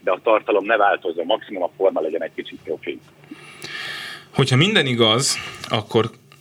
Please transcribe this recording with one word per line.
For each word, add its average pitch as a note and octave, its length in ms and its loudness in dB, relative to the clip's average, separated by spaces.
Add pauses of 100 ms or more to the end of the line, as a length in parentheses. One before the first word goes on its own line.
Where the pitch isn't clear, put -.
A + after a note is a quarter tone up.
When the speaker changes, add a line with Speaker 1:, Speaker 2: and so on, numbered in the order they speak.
Speaker 1:
de F#2+ 80 -2
a F#2 120 -2
tartalom G#2 420 2
ne A2 120 2
változzon, F2 480 0
maximum F#2+ 380 -4
a E2 140 -4
forma F#2 240 2
legyen D#2+ 220 -4
egy D#2 120 -10
kicsit - 280 -12
profi. C#2+ 360 -8 (1300)
Speaker 2:
Hogyha C3 220 2
minden F3 300 4
igaz, A#2 520 2 (320)
akkor A2 400 0 (320)